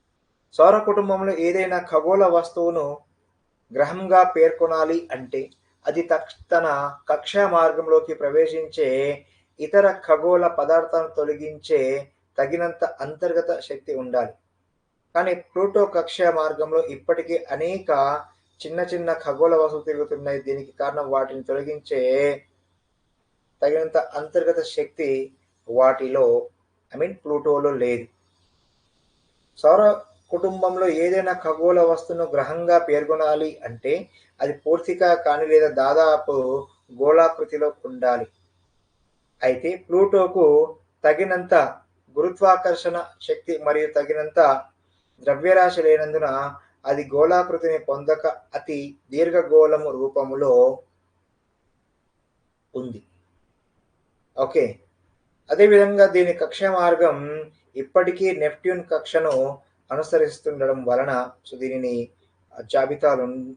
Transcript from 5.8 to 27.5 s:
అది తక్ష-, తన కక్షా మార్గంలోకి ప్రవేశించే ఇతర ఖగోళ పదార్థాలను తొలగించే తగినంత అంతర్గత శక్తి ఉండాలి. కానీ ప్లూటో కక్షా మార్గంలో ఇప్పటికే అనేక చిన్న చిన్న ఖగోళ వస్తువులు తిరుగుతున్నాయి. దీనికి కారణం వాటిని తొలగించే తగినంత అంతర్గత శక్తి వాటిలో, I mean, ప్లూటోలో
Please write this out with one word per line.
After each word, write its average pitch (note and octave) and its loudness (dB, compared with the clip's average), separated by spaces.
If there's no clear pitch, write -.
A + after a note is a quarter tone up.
అది D#3+ -2
తక్ష-, E3 -4
తన C#3+ -2
కక్షా F#3 0
మార్గంలోకి D#3+ 2
ప్రవేశించే D3 -2
ఇతర F#3+ 4
ఖగోళ F3 2
పదార్థాలను D#3+ 0
తొలగించే D3 -4
తగినంత E3 -4
అంతర్గత E3 -4
శక్తి C#3 -10
ఉండాలి. B2 -4
కానీ F3+ -2
ప్లూటో G3 -2
కక్షా F3 -2
మార్గంలో D#3 -2
ఇప్పటికే E3 -4
అనేక D3+ -2
చిన్న D#3+ -8
చిన్న E3+ -4
ఖగోళ D#3 0
వస్తువులు D#3 0
తిరుగుతున్నాయి. C#3+ -6
దీనికి C3+ -8
కారణం C#3+ -6
వాటిని C3 -4
తొలగించే C#3 -2
తగినంత D#3 0
అంతర్గత D#3+ -2
శక్తి C#3 -6
వాటిలో, B2+ 2
I C3+ -6
mean, F3+ -4
ప్లూటోలో D3 -2